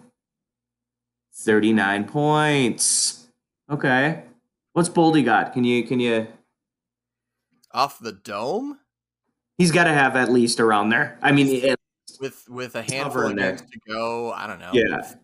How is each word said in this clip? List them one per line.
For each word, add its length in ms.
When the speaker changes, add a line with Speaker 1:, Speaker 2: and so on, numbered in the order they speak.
Speaker 1:
thirty-nine 680
points. 1200
Okay. 540
What's 160
Boldy 360
got? 280
Can 100
you, 200
can 160
you 280
Speaker 2:
Off 280
the 140
dome? 640
Speaker 1:
He's 120
gotta 220
have 220
at 160
least 280
around 300
there. 320
I 100
mean, 180
it, 300
Speaker 2:
With, 300
with 260
a 40
Speaker 1:
it's 140
Speaker 2:
handful 280
Speaker 1:
hovering 160
Speaker 2:
of 60
Speaker 1:
there. 140
Speaker 2:
games 140
to 160
go, 440
I 160
don't 120
know. 140
Speaker 1:
Yeah. 400